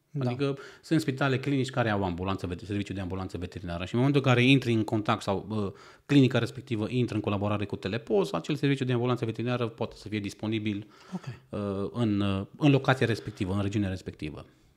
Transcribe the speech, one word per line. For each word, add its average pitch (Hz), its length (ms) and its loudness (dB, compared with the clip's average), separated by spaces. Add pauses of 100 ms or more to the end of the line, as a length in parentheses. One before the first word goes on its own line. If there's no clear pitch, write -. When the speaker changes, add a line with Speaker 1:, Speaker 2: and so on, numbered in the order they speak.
(180)
Speaker 1:
Da. 127 120 0
Speaker 2:
Adică 135 280 -2 (240)
sunt 160 200 2
spitale, 135 380 0
clinici 131 300 0
care 117 200 0
au 101 140 2
ambulanță 92 440 -2
vet-, 87 180 -6
serviciu 101 280 -4
de 95 60 -6
ambulanță 92 380 -6
veterinară 87 480 -8
și - 80 -10
în 117 60 2
momentul 139 260 4
în 131 60 6
care 120 140 6
intri 127 280 6
în 110 100 4
contact 107 380 0
sau, 95 280 -2
uh, 104 220 -4 (340)
clinica 131 340 6
respectivă 110 500 -4
intră 120 260 0
în 107 60 0
colaborare 104 440 0
cu 98 100 -6
Telepost, 160 580 0
acel 165 220 -2
serviciu 139 280 0
de 127 100 0
ambulanță 120 320 0
veterinară 117 420 -2
poate - 300 -6
să - 100 -14
fie 104 120 -2
disponibil, 107 680 -4 (260)
Speaker 1:
Ok. 180 100 -8 (260)
Speaker 2:
uh, 101 440 -4
în, 107 260 0
uh, 98 260 0 (120)
în 147 140 6
locația 131 340 4
respectivă, 104 480 -2
în 101 80 0
regiunea 101 280 0
respectivă. 78 560 -10 (320)